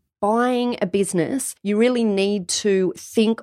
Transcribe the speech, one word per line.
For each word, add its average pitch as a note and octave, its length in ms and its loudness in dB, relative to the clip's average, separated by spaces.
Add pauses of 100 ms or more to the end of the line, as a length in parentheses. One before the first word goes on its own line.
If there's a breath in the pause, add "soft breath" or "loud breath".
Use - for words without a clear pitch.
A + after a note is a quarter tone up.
(200)
buying A#3+ 600 0
a G#3 60 0
business, G3 760 -2
you G3+ 140 -2
really A#3+ 280 2
need G3 440 0
to F#3+ 480 0
think A3+ 460 0